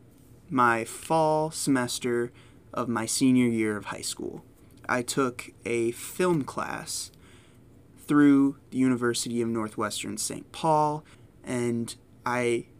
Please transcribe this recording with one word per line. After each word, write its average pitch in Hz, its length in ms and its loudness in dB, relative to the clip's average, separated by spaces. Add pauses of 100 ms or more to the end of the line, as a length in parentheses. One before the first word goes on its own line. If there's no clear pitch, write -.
(480)
my 117 360 4
fall 156 680 0
semester 123 800 -2 (400)
of 120 160 -4
my 113 160 -2
senior 127 420 4
year 110 300 0
of 101 100 -10
high - 140 -10
school. - 440 -10 (440)
I 123 140 0
took 127 480 -2 (160)
a 117 240 0
film 170 540 0
class - 680 -8 (840)
through 139 600 6 (140)
the - 80 -6
University 120 640 0
of 113 60 -2
Northwestern 107 680 -4
Saint - 340 -8
Paul, 151 540 0 (400)
and 120 500 -2 (300)
I 123 440 0 (120)